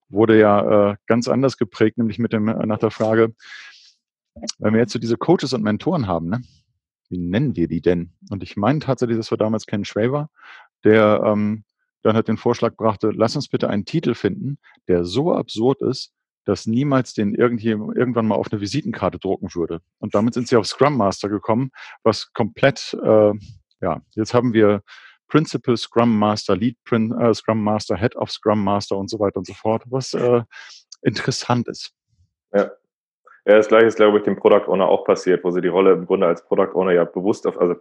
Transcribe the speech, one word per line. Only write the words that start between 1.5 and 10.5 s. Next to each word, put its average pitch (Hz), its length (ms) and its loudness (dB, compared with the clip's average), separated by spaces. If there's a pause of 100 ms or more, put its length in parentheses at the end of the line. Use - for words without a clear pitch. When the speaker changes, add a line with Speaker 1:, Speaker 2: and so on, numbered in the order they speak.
Speaker 1:
geprägt, 110 400 -2
nämlich 113 220 -2
mit 117 140 -2
dem, 107 160 0
äh, - 160 -4
nach 107 140 -4
der 110 120 0
Frage, 113 420 0 (1300)
wenn 107 140 0
wir 113 80 2
jetzt 120 120 -2
so 120 60 -6
diese 117 180 -4
Coaches 156 360 0
und 110 100 -4
Mentoren 107 440 -2
haben, 85 220 -4
ne, 120 120 -6 (680)
wie 90 80 -8
nennen 92 380 -2
wir 85 120 -2
die 80 140 -6
denn? 87 320 -10 (160)
Und 101 140 -8
ich - 140 -14
meine 107 220 -2
tatsächlich, 117 380 -4
das 113 140 -8
war 117 60 -2
damals 110 280 -2
Ken 107 200 -6
Shraver, 131 440 -4 (540)